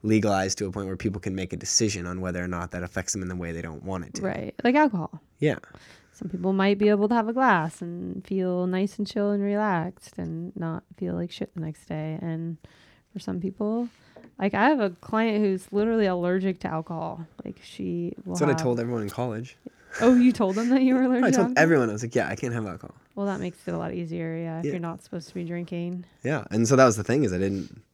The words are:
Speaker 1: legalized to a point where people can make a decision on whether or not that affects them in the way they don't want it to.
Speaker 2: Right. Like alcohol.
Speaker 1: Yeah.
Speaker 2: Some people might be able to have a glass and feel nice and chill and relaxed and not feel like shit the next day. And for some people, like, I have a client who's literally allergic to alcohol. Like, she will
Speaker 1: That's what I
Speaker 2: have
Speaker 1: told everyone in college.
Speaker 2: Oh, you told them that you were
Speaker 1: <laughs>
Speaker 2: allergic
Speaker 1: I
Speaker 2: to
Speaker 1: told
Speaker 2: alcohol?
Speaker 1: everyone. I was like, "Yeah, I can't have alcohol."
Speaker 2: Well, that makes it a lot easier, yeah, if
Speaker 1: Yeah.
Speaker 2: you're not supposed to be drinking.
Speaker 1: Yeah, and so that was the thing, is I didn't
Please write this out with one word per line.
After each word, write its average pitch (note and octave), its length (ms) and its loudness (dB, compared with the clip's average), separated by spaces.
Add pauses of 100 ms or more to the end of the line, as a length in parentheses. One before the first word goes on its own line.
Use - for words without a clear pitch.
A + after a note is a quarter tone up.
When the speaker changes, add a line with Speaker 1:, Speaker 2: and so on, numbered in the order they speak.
Speaker 1:
legalized G2+ 560 2
to G#2 80 -4
a F#2 60 -4
point G2+ 140 -6
where F#2+ 100 -6
people G2 240 -4
can G2 140 -6
make F#2 180 -6
a F2 40 -8
decision G2 500 0
on F2+ 140 -6
whether F2+ 220 -4
or F2+ 60 -4
not F2+ 240 -6
that F2+ 100 -6
affects F#2 300 -6
them G2+ 100 -4
in F#2 60 -6
the F#2 80 -6
way E2+ 160 -6
they E2+ 100 -8
don't D#2+ 220 -10
want F#2 200 -6
it - 100 -18
to. - 80 -8
Speaker 2:
Right. - 320 -6 (100)
Like B3 100 4
alcohol. G#3+ 460 2 (200)
Speaker 1:
Yeah. D3 160 2 (560)
Speaker 2:
Some - 160 -12
people F#3 240 -2
might G3 260 4
be G#3 120 6
able G#3 180 4
to A#3+ 60 2
have A3+ 140 2
a A#3 40 -4
glass G3+ 500 2
and F3+ 420 -8
feel F#3 440 0
nice F#3 300 0
and G#3 80 -2
chill G3+ 260 0
and G3+ 100 0
relaxed G3+ 760 -2
and E3+ 380 -8
not E3 280 -4 (120)
feel F3+ 180 -4
like F3 180 -4
shit - 220 -8
the E3+ 60 -8
next D#3+ 260 -8
day. D#3 360 -6
And E3 340 -6 (560)
for G#3 60 -10
some F3+ 220 -6
people, G#3+ 480 -4 (500)
like, G3+ 160 0
I G#3 140 6
have D4+ 120 6
a G3+ 100 2
client G#3+ 540 0
who's F#3+ 280 0
literally G#3+ 340 2
allergic F#3 540 0
to F#3 80 -4
alcohol. E3 580 -6 (180)
Like, - 180 -10
she F3 520 -6 (100)
will F3+ 100 -6
Speaker 1:
That's F3 80 -2
what D3 80 4
I - 20 4
Speaker 2:
have D#3+ 100 0
Speaker 1:
told A#2+ 180 2
everyone A#2 220 -2
in G2+ 80 -4
college. A#2+ 460 -6 (440)
Speaker 2:
Oh, B3 140 8
you B3 180 8
told F#3+ 240 2
them A#3 140 0
that C4 120 6
you C4 120 6
were C4 80 4
Speaker 1:
<laughs> - 20 4
Speaker 2:
allergic B3+ 200 4
Speaker 1:
I G#3+ 60 6
Speaker 2:
to - 60 6
Speaker 1:
told G3 120 6
Speaker 2:
alcohol? B3 140 4
Speaker 1:
everyone. D3 280 6
I - 20 -4
was G#2+ 100 -4
like, A#2 140 -6
"Yeah, A2 120 2
I G2+ 60 -2
can't A#2+ 180 -4
have A2+ 140 -2
alcohol." - 300 -12 (180)
Speaker 2:
Well, G3+ 120 -4
that G3 120 -4
makes F3+ 200 -8 (100)
it E3+ 60 -4
a E3+ 40 -4
lot E3 160 -6
easier, E3 420 -6
yeah, E3 240 -6
if E3+ 60 -6
Speaker 1:
Yeah. D3 60 -2
Speaker 2:
you're F3+ 80 -4
not E3 240 -8
supposed E3+ 240 -12
to - 60 -20
be F3 100 -6
drinking. F3 600 -6 (200)
Speaker 1:
Yeah, C3+ 260 -2
and A2+ 160 2
so C3 80 4
that C3 100 8
was A2+ 120 6
the G#2 80 -4
thing, C3+ 180 2
is G2+ 100 2
I F2+ 60 -2
didn't G2 420 -4 (140)